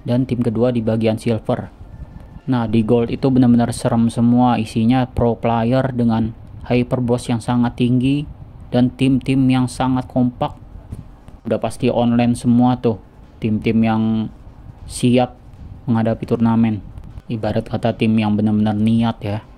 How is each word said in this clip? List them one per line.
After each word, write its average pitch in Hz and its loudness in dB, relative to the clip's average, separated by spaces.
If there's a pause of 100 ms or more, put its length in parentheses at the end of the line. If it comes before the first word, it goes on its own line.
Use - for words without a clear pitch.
dan 123 0
tim 123 -4
kedua 120 0
di 120 0
bagian 110 0
silver. 117 -2 (800)
Nah, 120 0
di 113 2
gold 117 2
itu 135 -2
benar-benar 120 4
serem 117 0
semua, 120 2
isinya 117 0
pro 120 0
player 123 0
dengan 113 0 (320)
hyper 123 0
boss 120 -2
yang 120 -2
sangat 120 0
tinggi 127 0 (480)
dan 123 2
tim-tim 135 2
yang 127 2
sangat 127 -2
kompak. 127 -2 (880)
Udah 110 -2
pasti 117 -2
online 120 2
semua 123 2
tuh, 113 0 (480)
tim-tim 107 0
yang 110 2 (880)
siap 123 0 (480)
menghadapi 113 0
turnamen. 113 2 (480)
Ibarat 107 -4
kata 113 -2
tim 110 2
yang 107 0
benar-benar 107 0
niat 113 0
ya. 104 -6 (140)